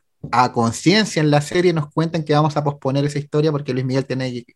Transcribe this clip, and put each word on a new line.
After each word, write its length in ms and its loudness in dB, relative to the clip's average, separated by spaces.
a 200 4
conciencia 680 2
en 120 2
la 100 4
serie 320 0
nos 180 -2
cuentan 320 -2
que 100 -2
vamos 240 2
a 60 0
posponer 420 -2
esa 120 -6
historia 340 0
porque 220 -4
Luis 120 -2
Miguel 200 -2
tiene 260 -4
que 140 -10